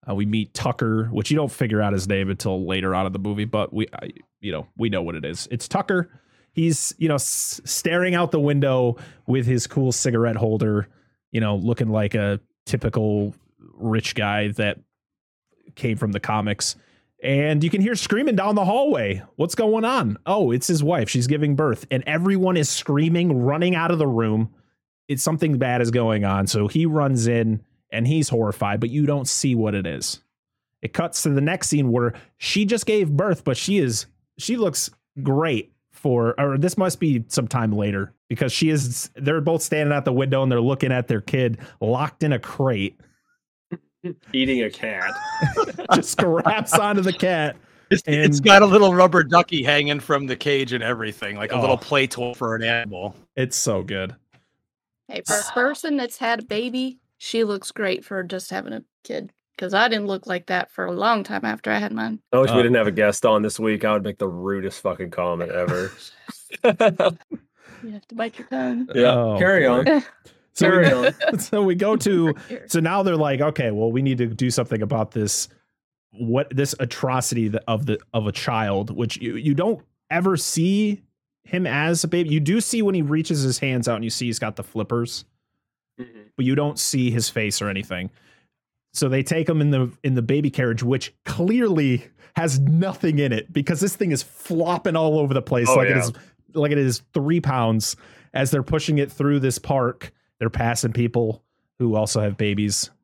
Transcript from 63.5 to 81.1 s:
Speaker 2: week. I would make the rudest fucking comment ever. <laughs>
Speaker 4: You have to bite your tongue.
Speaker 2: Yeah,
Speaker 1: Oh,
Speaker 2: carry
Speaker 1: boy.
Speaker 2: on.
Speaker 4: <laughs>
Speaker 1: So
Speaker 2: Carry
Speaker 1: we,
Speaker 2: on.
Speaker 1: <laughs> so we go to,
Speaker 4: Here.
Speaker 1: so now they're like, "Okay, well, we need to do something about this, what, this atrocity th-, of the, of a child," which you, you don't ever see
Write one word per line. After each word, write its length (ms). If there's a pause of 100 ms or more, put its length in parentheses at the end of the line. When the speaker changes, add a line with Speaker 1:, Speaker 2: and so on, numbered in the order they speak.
Speaker 2:
week. 260
I 80
would 100
make 160
the 80
rudest 540
fucking 300
comment 400
ever. 400 (720)
<laughs> 0 (1200)
Speaker 4:
You 80
have 160
to 80
bite 240
your 80
tongue. 480
Speaker 2:
Yeah, 180
Speaker 1:
Oh, 240
Speaker 2:
carry 300
Speaker 1:
boy. 280
Speaker 2:
on. 120
Speaker 4:
<laughs> 60 (440)
Speaker 1:
So 140
Speaker 2:
Carry 160
Speaker 1:
we, 200
Speaker 2:
on. 320
Speaker 1:
<laughs> 0
so 240
we 120
go 220
to, 360 (140)
Speaker 4:
Here. 220
Speaker 1:
so 100
now 240
they're 140
like, 240
"Okay, 300
well, 200
we 100
need 180
to 80
do 220
something 320
about 300
this, 380 (640)
what, 380
this 300
atrocity 720
th-, 180
of 180
the, 140 (140)
of 120
a 60
child," 580
which 280
you, 180
you 180
don't 280 (280)
ever 280
see 640 (420)